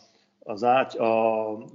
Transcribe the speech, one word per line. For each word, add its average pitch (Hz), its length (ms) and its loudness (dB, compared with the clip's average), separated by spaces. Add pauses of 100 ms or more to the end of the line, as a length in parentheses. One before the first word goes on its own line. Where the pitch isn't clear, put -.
(400)
az 104 240 -8
Ács-, 123 360 2
a 113 640 0 (120)